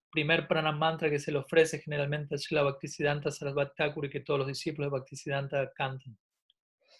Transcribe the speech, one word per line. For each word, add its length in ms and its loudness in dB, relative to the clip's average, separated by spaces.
primer 360 2
pranam 320 2
mantra 300 2
que 100 2
se 140 -4
le 60 2
ofrece 400 4
generalmente 560 -4
a 40 -2
Srila 240 0
Bhaktisiddhanta 680 0
Saraswati 460 -2
Thakur 280 -2
y 60 -4
que 100 -4
todos 180 0
los 80 0
discípulos 440 -4
de 80 -2
Bhaktisiddhanta 760 -4
cantan. 420 -6